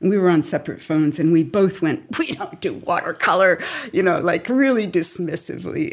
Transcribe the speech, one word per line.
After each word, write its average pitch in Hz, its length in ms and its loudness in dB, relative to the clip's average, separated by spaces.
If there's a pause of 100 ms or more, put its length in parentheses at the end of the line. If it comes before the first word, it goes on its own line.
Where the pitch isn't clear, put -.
And 185 100 2
we 208 80 2
were 185 120 4
on 160 120 4
separate - 380 -4
phones, 156 380 0
and 160 140 2
we 165 100 6
both 190 400 0
went, - 360 -4
We 320 140 -2
don't - 280 -10
do 196 140 -4
watercolor, 175 840 0 (320)
you 190 100 0
know, 180 180 2
like, 175 280 -2
really 254 380 2
dismissively. 165 1080 -4